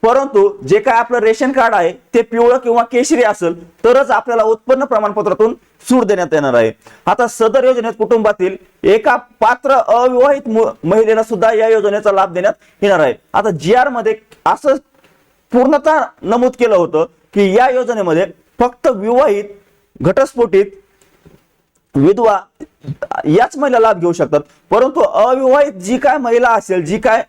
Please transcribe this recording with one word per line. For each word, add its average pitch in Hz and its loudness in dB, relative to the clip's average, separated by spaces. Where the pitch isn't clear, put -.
परंतु 240 0
जे 196 2
काय 233 0
आपलं 240 0
रेशन 220 0
कार्ड 226 0
आहे 180 0
ते - -4
पिवळं 233 2
किंवा 233 0
केशरी 247 0
असेल 175 -4
तरच 247 2
आपल्याला 226 -2
उत्पन्न 247 0
प्रमाणपत्रातून 214 -2
सूट 247 2
देण्यात 185 0
येणार 143 0
आहे. 113 2
आता 233 -2
सदर 226 0
योजनेत 240 0
कुटुंबातील 214 -2
एका 220 2
पात्र 247 -2
अविवाहित 254 2
मु-, 220 0
महिलेला 220 2
सुद्धा 220 -2
या 220 0
योजनेचा 208 0
लाभ 190 0
देण्यात 180 -2
येणार 196 2
आहे. 135 2
आता 208 0
जीआर 196 0
मध्ये 220 -4
असं 240 0
पूर्णतः 285 2
नमूद 240 0
केलं 226 2
होतं 170 0
की 202 2
या 254 4
योजनेमध्ये 208 -2
फक्त 247 -2
विवाहित, 214 0
घटस्फोटित, 202 0
विधवा 196 2
याच 208 0
महिला 262 0
लाभ 220 2
घेऊ 170 -2
शकतात, 151 -2
परंतु 262 0
अविवाहित 262 2
जी 190 -6
काय 285 0
महिला 240 0
असेल, 190 -2
जी 185 -4
काय 226 0